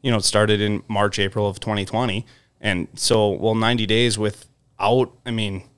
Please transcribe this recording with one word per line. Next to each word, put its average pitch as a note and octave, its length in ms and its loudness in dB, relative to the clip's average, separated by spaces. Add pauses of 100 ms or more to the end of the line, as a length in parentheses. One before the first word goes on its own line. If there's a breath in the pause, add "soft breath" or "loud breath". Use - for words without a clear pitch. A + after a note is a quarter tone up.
you C3 80 0
know, A2+ 60 2
it G2 60 -2
started G#2+ 380 2
in G#2 260 -2
March, G#2 300 0
April G2+ 300 -2
of G2+ 120 -6
twenty G#2 240 -4
twenty. A2+ 440 -4 (320 soft breath)
And F2+ 340 -2
so, G#2+ 360 2
well, A2 260 0
ninety A2+ 320 0
days A2 320 2
without, G#2+ 920 -2 (140)
I B2 60 -8
mean G2+ 320 -4 (140)